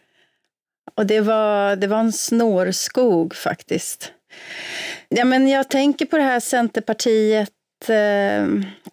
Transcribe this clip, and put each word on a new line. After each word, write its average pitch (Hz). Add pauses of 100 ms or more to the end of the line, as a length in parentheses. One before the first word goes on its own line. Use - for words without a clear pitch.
(960)
Och 214
det 214
var, 208
det 196
var 214
en 226
snårskog, 190
faktiskt. - (960)
Ja, 240
men 262
jag 269
tänker 277
på 320
det 294
här 254
Centerpartiet, 220 (400)
eh, 208 (460)